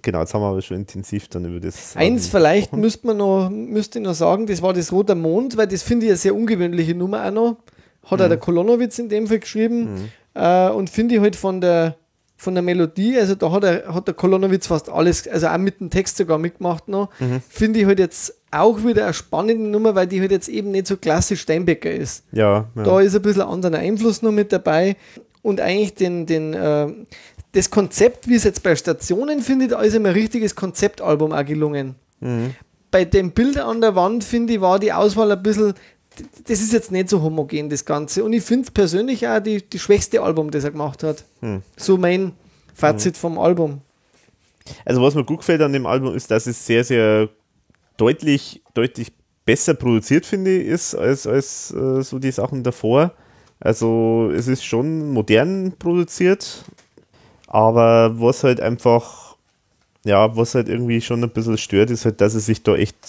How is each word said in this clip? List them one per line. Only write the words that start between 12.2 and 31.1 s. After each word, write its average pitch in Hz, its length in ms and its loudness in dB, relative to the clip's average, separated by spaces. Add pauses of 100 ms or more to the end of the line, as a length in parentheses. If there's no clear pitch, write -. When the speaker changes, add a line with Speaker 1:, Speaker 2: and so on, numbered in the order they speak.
Speaker 2:
von 185 180 -6
der 180 80 0
Melodie, 180 560 0
also 196 180 2
da 185 160 0
hat 202 120 2
er, 175 300 0
hat 180 140 -6
der 190 60 -2
Kolonowitz 190 520 2
fast 160 220 -2
alles, 170 400 0
also 165 200 0
auch 160 100 0
mit 190 220 -4
dem 180 100 -10
Text 185 260 -2
sogar 165 220 0
mitgemacht 170 500 -6
noch, 196 200 -4 (120)
Speaker 1:
Mhm. 127 280 -2
Speaker 2:
finde 220 320 0
ich 202 60 4
halt 196 140 4
jetzt - 340 -4 (160)
auch 208 340 2
wieder 214 200 2
eine 180 100 -2
spannende 214 540 -2
Nummer, 214 260 2
weil 185 140 2
die 190 120 -2
halt 190 120 0
jetzt 185 160 0
eben 208 240 -6
nicht 190 160 -2
so 196 80 -2
klassisch 214 460 0
Steinbecker 170 500 -2
ist. - 400 -8
Speaker 1:
Ja, 107 420 2
ja. - 80 -6
Speaker 2:
Da 190 180 4
ist 196 140 4
ein 208 80 0
bisschen 202 200 2
anderer 175 360 -2
Einfluss 214 440 0
noch 220 100 2
mit 208 200 -2
dabei. 190 440 2 (460)
Und 202 180 -2
eigentlich 202 340 -2
den, 175 320 -2
den, 156 280 -2
äh, 147 320 0 (680)
das 185 180 0
Konzept, 214 580 2
wie 240 80 4
es 220 80 2
jetzt 196 180 0
bei 170 140 2
Stationen, 247 640 -2
finde 262 240 0
ich, 233 80 0
da - 80 -2
ist 214 140 2
ihm 226 120 2
ein 185 60 4
richtiges 220 420 0
Konzeptalbum 175 800 -2